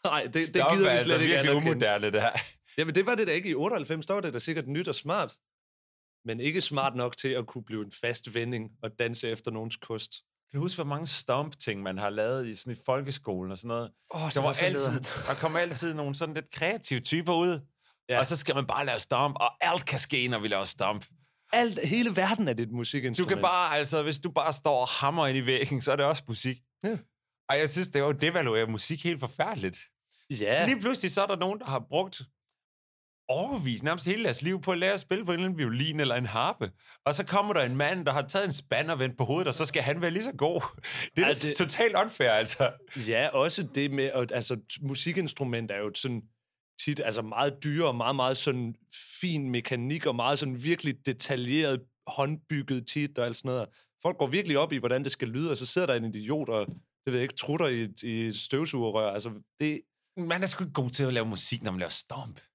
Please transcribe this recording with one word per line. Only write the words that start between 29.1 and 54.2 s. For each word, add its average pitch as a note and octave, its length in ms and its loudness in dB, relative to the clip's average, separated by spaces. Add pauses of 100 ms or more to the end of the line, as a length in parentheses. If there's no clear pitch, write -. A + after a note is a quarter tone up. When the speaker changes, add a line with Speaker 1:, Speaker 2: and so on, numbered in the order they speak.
Speaker 2:
forfærdeligt. D#3 580 -2 (520)
Speaker 1:
Ja. A2+ 320 2
Speaker 2:
Så F3 40 4
lige B3 160 2
pludselig, A3 300 0
så G3 100 2
er G#3 60 2
der G3+ 80 0
nogen, F#3+ 240 -2
der B3 60 -14
har C3+ 140 -2 (100)
brugt F3+ 320 0 (1080)
overvis, D3 540 -2
nærmest D#3+ 220 0
hele G#3+ 180 0
deres C3+ 180 0
liv F#3 200 -2
på F#3+ 100 -2
at F3+ 60 2
lære F#3 160 2
at F#3+ 60 0
spille F#3+ 260 -2
på F3 60 0
en E3+ 80 0
eller F#3 100 0
anden F3 100 -2
violin C#3+ 400 0
eller B2+ 160 2
en B2 100 0
harpe. A2+ 460 0 (340)
Og D3 100 2
så - 100 -2
kommer G3+ 280 2
der D#3+ 100 4
en B2+ 120 0
mand, D3+ 300 0
der C#3+ 60 2
har C#3+ 100 2
taget G3 240 0
en E3+ 80 -2
spand D3+ 380 0
og C#3+ 80 -2
vendt B2+ 180 0
på B2+ 80 0
hovedet, D#3 220 0
og C3 60 0
så D#3 120 0
skal C#3+ 180 0
han D3+ 180 0
være E3+ 100 0
lige G3+ 120 -2
så C4+ 80 -4
god. E3 300 2 (540)
Det E3 80 4
er C#3 40 6
Speaker 1:
Ja, D3 60 4
Speaker 2:
da - 0 -
Speaker 1:
det C#3+ 240 2
Speaker 2:
totalt G3 380 4
unfair, F#3 360 4
altså. A2+ 420 4 (340)
Speaker 1:
Ja, A#2 200 4
også D#3+ 360 2 (120)
det C#3 160 2
med, C#3 120 0
at, B2+ 280 0
altså, A#2+ 220 -2 (200)
t-, C#3+ 140 -8
musikinstrument C3+ 840 -2
er G2 60 -2
jo G#2 180 -2
sådan A#2+ 260 -4 (640)
tit, D3 140 -2
altså, A2+ 220 -2
meget B2+ 420 0
dyre D3+ 240 0
og B2 80 0
meget, A#2+ 200 0
meget C3 220 2
sådan B2 380 -2 (460)
fin D3+ 280 -2
mekanik B2 560 -2
og C3+ 100 0
meget C3 240 0
sådan B2+ 240 -4
virkelig D#3+ 420 -2
detaljeret, C3 760 0 (260)
håndbygget C#3 800 -2
tit D3 320 -4
og A#2+ 60 2
alt A#2+ 120 -4
sådan C3 120 -6
noget. A#2+ 180 -2 (340)
Folk F3 160 0
går C#3 100 2